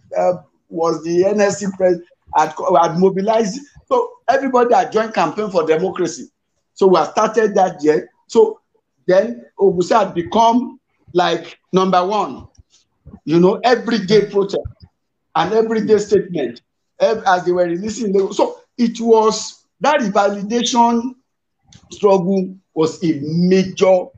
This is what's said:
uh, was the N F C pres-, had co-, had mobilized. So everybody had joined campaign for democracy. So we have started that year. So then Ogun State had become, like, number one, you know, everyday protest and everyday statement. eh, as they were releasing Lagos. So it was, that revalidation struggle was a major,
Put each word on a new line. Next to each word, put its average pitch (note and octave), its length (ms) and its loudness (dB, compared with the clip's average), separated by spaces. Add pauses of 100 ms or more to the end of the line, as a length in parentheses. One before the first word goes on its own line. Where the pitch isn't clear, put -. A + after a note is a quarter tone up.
(180)
uh, F2+ 240 0 (280)
was D#3+ 340 -4
the F3 220 0
N G#3 160 0
F G3 120 2
C G3+ 140 -8 (100)
pres-, F3+ 240 0 (340)
had D#3 200 0
co-, F#3 200 0
had E3 220 2
mobilized. G3 600 0 (280)
So B3 220 -2 (180)
everybody B3 460 2
had F#3 180 2
joined A3 220 -2
campaign G#3 360 -2
for F3+ 160 0
democracy. E3 640 -2 (440)
So G3 140 2
we F3+ 100 6
have D3+ 120 0
started A3 460 0
that F#3 280 0
year. D3+ 260 0 (180)
So - 320 2 (480)
then G#3 380 0 (120)
Ogun F3+ 240 2
State G3+ 160 0
had G3 160 0
become, A3+ 680 0 (340)
like, - 460 -2 (140)
number F#3 320 2
one, F#3 420 -6 (800)
you D#3+ 140 2
know, F#3+ 240 2
everyday A3 680 0
protest G3 320 -2 (720)
and F3 180 -2
everyday A3 440 2
statement. F3 640 -2 (380)
eh, G#3+ 260 0
as F3+ 200 0
they F3+ 60 0
were F3+ 140 0
releasing G3 480 -4
Lagos. G3 240 0
So B3+ 220 -2 (180)
it A#3+ 240 -2
was, A3 640 2 (180)
that D4 200 2
revalidation A#3 1120 0 (760)
struggle F#3+ 640 0 (180)
was D#3+ 300 -2
a D3+ 200 -2
major, F#3 840 2 (120)